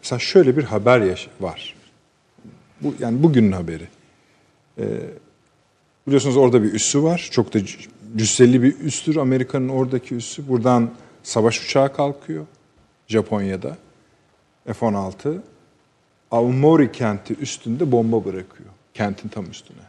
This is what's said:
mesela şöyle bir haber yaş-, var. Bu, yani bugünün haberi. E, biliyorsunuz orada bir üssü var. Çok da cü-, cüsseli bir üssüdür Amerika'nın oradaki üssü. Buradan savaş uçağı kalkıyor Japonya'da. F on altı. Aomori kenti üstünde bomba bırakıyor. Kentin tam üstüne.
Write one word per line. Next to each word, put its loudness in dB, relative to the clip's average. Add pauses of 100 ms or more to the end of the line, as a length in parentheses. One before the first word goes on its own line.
mesela -6
şöyle 4
bir 0
haber 2
yaş-, -2 (120)
var. -10 (1040)
Bu, -4
yani 0
bugünün 4
haberi. -8 (920)
E, -6 (1200)
biliyorsunuz 2
orada 6
bir 0
üssü 0
var. -2
Çok 0
da 2
cü-, -8 (280)
cüsseli 4
bir 2
üssüdür -4
Amerika'nın -2
oradaki -4
üssü. -12
Buradan 2 (320)
savaş 0
uçağı 0
kalkıyor -6 (600)
Japonya'da. -4 (960)
F -4
on 0
altı. -8 (880)
Aomori 4
kenti -4
üstünde -4
bomba 2
bırakıyor. -12 (240)
Kentin -6
tam -12
üstüne. -20 (100)